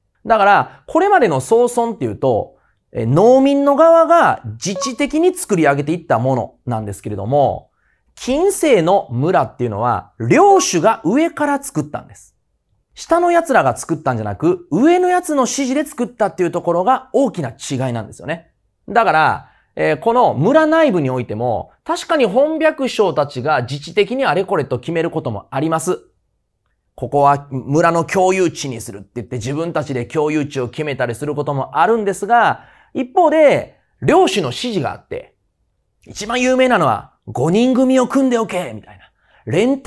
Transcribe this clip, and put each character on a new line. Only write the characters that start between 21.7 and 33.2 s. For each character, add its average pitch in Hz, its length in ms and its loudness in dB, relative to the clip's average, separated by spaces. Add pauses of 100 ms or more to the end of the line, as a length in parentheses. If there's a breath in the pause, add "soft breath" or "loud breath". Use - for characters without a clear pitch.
確 349 220 -6
か 330 100 0
に 262 80 4
本 285 320 0
百 302 320 0
姓 190 240 0
た 143 140 0
ち 123 160 -10
が 143 180 0
自 135 180 -6
治 - 160 -14
的 208 200 0
に 269 100 -2
あ 156 80 0
れ 185 100 0
こ 190 120 -2
れ 143 100 0
と 123 140 -6
決 160 120 -10
め 165 120 -2
る 165 80 -4
こ 151 100 -6
と 127 80 -6
も 101 220 -10
あ 135 80 -4
り 156 100 -2
ま 160 100 -2
す。 - 300 -6 (920)
こ 120 80 -8
こ 143 140 0
は 143 280 2
村 151 440 0
の 170 100 0
共 185 300 0
有 185 180 0
地 - 160 -10
に 113 140 -10
す 113 100 -12
る 98 60 -14
っ 101 60 -16
て - 120 -20
言 120 80 -8
っ - 40 -14
て、 127 100 -8
自 123 160 -6
分 165 180 -4
た 156 140 -2
ち 139 80 -8
で 120 120 -4
共 151 260 -2
有 151 140 0
地 135 140 -6
を 123 80 -2
決 151 160 -8
め 139 140 -4
た 127 80 0
り 120 100 -4
す 143 100 -8
る 147 80 -4
こ 139 120 -4
と 147 80 -4
も 131 240 -4
あ 170 100 4
る 226 80 2
ん 220 80 -2
で 196 100 -2
す 190 140 -8
が、 214 380 2 (280 loud breath)
一 254 200 -6
方 339 160 4